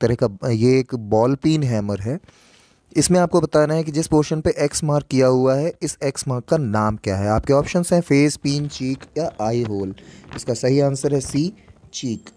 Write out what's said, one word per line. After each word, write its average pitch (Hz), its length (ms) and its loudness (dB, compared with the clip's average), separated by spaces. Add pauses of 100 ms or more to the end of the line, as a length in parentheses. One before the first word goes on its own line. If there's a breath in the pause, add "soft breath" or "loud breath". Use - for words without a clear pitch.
तरह 120 220 2
का, 110 280 -2
ये 120 280 4
एक 131 160 -2
बॉल 113 400 2
पिन 156 280 0
हैमर 101 380 -2
है। 120 180 -6 (800 soft breath)
इसमें 180 240 4
आपको 170 200 2
बताना 151 340 2
है 160 100 -2
कि 151 80 -8
जिस 156 140 -2
पोर्शन 156 340 2
पे 156 180 0
एक्स 143 260 -2
मार्क 147 260 0
किया 131 160 4
हुआ 131 280 4
है, 156 180 -2 (100)
इस 151 220 -6
एक्स - 240 -4
मार्क 127 160 -4
का 165 120 0
नाम 107 400 0
क्या 98 200 -4
है। 101 120 -2
आपके 110 240 0
ऑप्शंस 160 400 0
हैं 175 80 4
फेस, 143 360 2
पिन, 143 320 -4
चीक 131 300 -6 (200)
या 160 220 -4
आई 117 220 0
होल। 98 320 -4 (420 loud breath)
इसका - 180 -6
सही 135 260 2
आंसर 139 340 0
है 139 60 0
सी, 156 320 -2 (400 soft breath)
चीक। - 440 -8